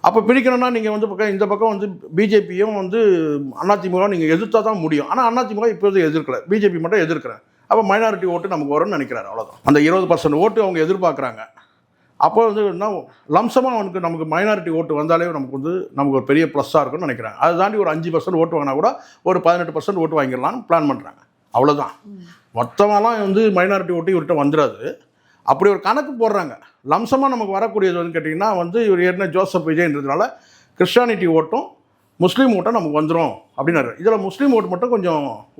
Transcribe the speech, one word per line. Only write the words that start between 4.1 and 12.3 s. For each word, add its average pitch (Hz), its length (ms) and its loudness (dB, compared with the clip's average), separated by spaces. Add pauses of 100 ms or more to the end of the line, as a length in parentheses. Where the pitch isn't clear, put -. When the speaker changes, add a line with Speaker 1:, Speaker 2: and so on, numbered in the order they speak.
Speaker 1:
எதிர்த்தா 202 340 2
தான் 202 220 -2
முடியும். 151 260 -2
ஆனா 240 160 -2
அண்ணா 233 180 0
திமுக 214 260 -2
இப்போது 196 380 0
எதிர்க்கல, 143 400 -2
பி 196 120 2
ஜே 202 100 4
பி 175 100 -4
மட்டும் 175 260 0
எதிர்க்கிறேன். 131 360 -6 (280)
அப்ப 220 140 4
மைனாரிட்டி 202 420 0
ஓட்டு 180 280 -4
நமக்கு 147 220 -2
வரும்னு 180 220 0
நினைக்கிறாரு, 120 320 -6
அவ்வளவுதான். 110 340 -12
அந்த 147 180 6
இருபது 175 260 2
பர்சன்ட் 156 360 0
ஓட்டு 220 180 2
அவங்க 185 200 0
எதிர்பார்க்கறாங்க. 143 640 -2 (760)
அப்போ 175 260 4